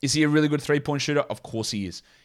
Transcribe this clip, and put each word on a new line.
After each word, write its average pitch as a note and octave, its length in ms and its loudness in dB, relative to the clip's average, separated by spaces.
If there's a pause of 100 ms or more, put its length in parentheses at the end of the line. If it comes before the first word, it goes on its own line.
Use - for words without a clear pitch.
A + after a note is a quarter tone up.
Is C3+ 100 0
he D#3 100 4
a D3+ 60 4
really D3+ 200 4
good D3 140 0
three-point C#3+ 380 0
shooter? D3 200 0
Of - 220 -4
course - 280 -6
he G2+ 160 -4
is. F2 160 -12 (220)